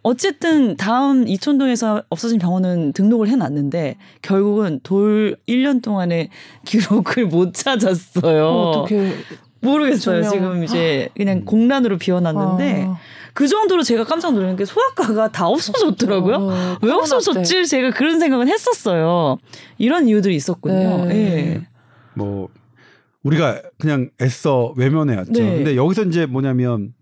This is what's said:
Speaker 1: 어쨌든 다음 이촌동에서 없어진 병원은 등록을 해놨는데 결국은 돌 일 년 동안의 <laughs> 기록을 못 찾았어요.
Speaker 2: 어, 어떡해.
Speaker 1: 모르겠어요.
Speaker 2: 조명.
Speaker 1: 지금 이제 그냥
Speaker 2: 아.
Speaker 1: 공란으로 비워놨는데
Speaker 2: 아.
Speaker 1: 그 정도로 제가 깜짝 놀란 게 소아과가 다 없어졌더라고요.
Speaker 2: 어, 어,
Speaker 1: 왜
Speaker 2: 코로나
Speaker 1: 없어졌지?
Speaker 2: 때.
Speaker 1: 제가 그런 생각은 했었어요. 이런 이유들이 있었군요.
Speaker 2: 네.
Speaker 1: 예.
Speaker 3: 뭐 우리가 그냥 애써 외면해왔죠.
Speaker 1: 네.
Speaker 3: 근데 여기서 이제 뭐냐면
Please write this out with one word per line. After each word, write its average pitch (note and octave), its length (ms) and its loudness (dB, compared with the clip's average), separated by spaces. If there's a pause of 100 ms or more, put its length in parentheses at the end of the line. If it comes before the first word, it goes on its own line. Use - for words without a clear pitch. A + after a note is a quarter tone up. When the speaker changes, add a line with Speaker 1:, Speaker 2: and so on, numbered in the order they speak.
Speaker 1:
어쨌든 C#4 760 0
다음 B3+ 500 2
이촌동에서 A#3+ 840 0
없어진 A3+ 300 -2
병원은 F3 540 0
등록을 G#3+ 340 2
해놨는데 D3 720 -2 (240)
결국은 G3 640 0
돌 G#3 540 0 (100)
일 B3 160 0
년 C4+ 180 0
동안의 F3 480 -2 (180)
<laughs> - 180 -20
기록을 G#3+ 640 0
못 E3+ 260 0
찾았어요. F3+ 960 0
Speaker 2:
어, F3 220 2
어떡해. F#3+ 440 0 (480)
Speaker 1:
모르겠어요. B3 600 2
Speaker 2:
조명. G#3 80 0
Speaker 1:
지금 F#3 320 -2
이제 D#3+ 540 -2
그냥 G3 220 0
Speaker 2:
아. G3+ 60 -8
Speaker 1:
공란으로 A3+ 520 2
비워놨는데 F#3 920 0
Speaker 2:
아. F3+ 100 -4 (360)
Speaker 1:
그 C#4+ 140 0
정도로 F#4 360 2
제가 A3+ 220 0
깜짝 E4 280 -2
놀란 F#3 220 0
게 G3+ 100 -4
소아과가 A3+ 680 0
다 F3 160 -2
없어졌더라고요. A3+ 880 0
Speaker 2:
어, G3 180 -2
어, F3+ 280 -4
Speaker 1:
왜 A3 100 2
Speaker 2:
코로나 E4 240 0
Speaker 1:
없어졌지? D4 380 0
Speaker 2:
때. F#4 120 2
Speaker 1:
제가 C4 260 0
그런 D#4+ 280 0
생각은 C4 280 2
했었어요. F3 880 0 (400)
이런 C4+ 300 2
이유들이 G3+ 280 2
있었군요. F3+ 680 0
Speaker 2:
네. F3+ 100 0
Speaker 1:
예. F3 520 -2 (460)
Speaker 3:
뭐 G2+ 340 -6 (760)
우리가 C#3+ 380 0 (160)
그냥 C#3+ 320 -2 (120)
애써 B2+ 560 0
외면해왔죠. C3+ 560 0
Speaker 1:
네. G3 240 2
Speaker 3:
근데 C#3+ 180 0
여기서 F3+ 280 2
이제 E3+ 220 0
뭐냐면 B2 760 -2